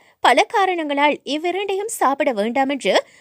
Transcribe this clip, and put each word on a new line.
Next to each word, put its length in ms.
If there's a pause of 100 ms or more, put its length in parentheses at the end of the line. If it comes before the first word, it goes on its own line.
(200)
பல 220
காரணங்களால் 800
இவ்விரண்டையும் 640
சாப்பிட 460
வேண்டாம் 360
என்று 360 (160)